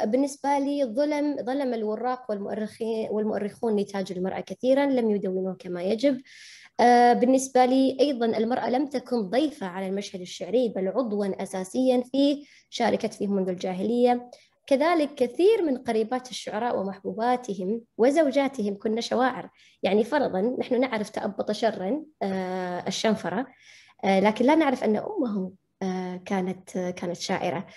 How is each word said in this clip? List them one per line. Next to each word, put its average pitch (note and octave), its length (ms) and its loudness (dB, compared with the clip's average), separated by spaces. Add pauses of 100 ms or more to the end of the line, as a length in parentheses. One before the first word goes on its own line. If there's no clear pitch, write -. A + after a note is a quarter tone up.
بالنسبة C#4 540 0
لي C#4 260 0
ظلم، D4 600 0
ظلم C4 280 -2
الوراق A3+ 580 -4
والمؤرخين، G#3+ 800 -6
والمؤرخون G#3 640 -2
نتاج G3 360 -4
المرأة F#3 280 -4
كثيرًا، B3+ 460 0
لم B3 260 2
يدونوه F#3+ 480 -4
كما F3 240 -8
يجب. A#3+ 380 0 (580)
آه، A#3+ 340 8
بالنسبة B3+ 520 4
لي C4 340 4
أيضًا B3+ 260 2
المرأة A3+ 440 0
لم C4 180 0
تكن A#3+ 420 -4
ضيفة B3 380 0
على F#3+ 200 -6
المشهد G3 340 -6
الشعري، F#3+ 540 0
بل F#3+ 120 -2
عضوًا G3+ 560 -2
أساسيًا B3 680 0
فيه، C#4+ 340 2 (240)
شاركت G#3 440 0
فيه G#3 140 -4
منذ F#3+ 220 0
الجاهلية. G#3+ 800 0 (380)
كذلك D4 480 2
كثير F4 460 2
من C#4+ 160 0
قريبات A#3 520 -2
الشعراء G#3+ 500 -4
ومحبوباتهم G3+ 1000 -4 (160)
وزوجاتهم C4+ 800 2
كن A3 240 -2
شواعر. A3 480 -2 (340)
يعني G3+ 200 4
فرضًا G#3+ 380 0 (180)
نحن A#3 200 0
نعرف A#3 300 -2
تأبط G#3+ 420 -4
شرًا، G#3+ 520 -2 (180)
آه، F#3 680 -4
الشنفرة، G3+ 600 -2 (580)
آه، F#3+ 140 4
لكن G#3+ 260 4
لا D4 100 6
نعرف C#4+ 280 2
أن G#3+ 120 2
أمه، G#3 560 -4 (300)
آه، F#3 340 -4 (100)
كانت، F#3 520 -4
كانت F3+ 400 -4
شاعرة. F3+ 480 -4 (120)